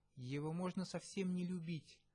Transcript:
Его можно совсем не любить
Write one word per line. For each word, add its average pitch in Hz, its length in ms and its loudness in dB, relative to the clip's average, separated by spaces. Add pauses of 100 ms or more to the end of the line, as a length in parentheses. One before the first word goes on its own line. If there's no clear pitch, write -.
(160)
Его 143 380 0
можно 180 320 0
совсем 180 480 0
не 180 120 4
любить 170 540 -2 (160)